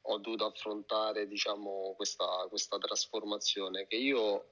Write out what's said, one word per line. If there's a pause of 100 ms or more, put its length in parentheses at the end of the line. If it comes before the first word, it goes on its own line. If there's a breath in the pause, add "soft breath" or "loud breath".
ho
dovuto
affrontare,
diciamo,
questa,
questa
trasformazione
che
io